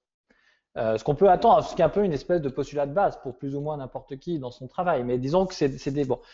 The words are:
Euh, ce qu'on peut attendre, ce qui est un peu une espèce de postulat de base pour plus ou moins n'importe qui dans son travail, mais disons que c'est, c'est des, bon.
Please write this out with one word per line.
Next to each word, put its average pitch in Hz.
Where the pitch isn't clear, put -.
Euh, 110
ce -
qu'on 147
peut 190
attendre, 196
ce -
qui 180
est -
un 151
peu 202
une 180
espèce 160
de 139
postulat 143
de 139
base 180
pour 127
plus 139
ou 143
moins 151
n'importe 131
qui 165
dans 123
son 131
travail, 165
mais 123
disons 160
que 185
c'est, 139
c'est 139
des, 143
bon. 127